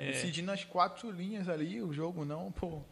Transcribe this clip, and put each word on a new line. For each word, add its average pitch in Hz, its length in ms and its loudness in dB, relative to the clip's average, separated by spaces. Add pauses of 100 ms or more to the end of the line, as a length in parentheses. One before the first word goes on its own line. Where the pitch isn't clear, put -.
(120)
decidir 156 320 0
nas 196 200 -2
quatro 175 460 4
linhas 190 400 -2
ali 170 320 0
o 180 100 0
jogo, 160 320 0
não, 160 280 -2
pô. 165 280 -2 (120)